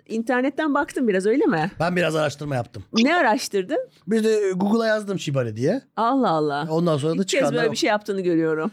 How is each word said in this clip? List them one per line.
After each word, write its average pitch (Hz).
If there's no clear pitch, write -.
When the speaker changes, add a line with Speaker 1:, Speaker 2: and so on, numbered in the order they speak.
Speaker 1:
internetten 254
baktın 285
biraz, 190
öyle 269
mi? 165
Speaker 2:
Ben 175
biraz 160
araştırma 147
yaptım. 117
Speaker 1:
Ne 262
araştırdın? 240
Speaker 2:
Bir 214
de 214
Google'a 208
yazdım 208
Shibari 123
diye. 165
Speaker 1:
Allah 233
Allah. 151
Speaker 2:
Ondan 160
sonra 151
da 180
Speaker 1:
İlk 185
kez 285
Speaker 2:
çıkanlar 285
Speaker 1:
böyle 233
Speaker 2:
o. 220
Speaker 1:
bir 226
şey -
yaptığını 208
görüyorum. 160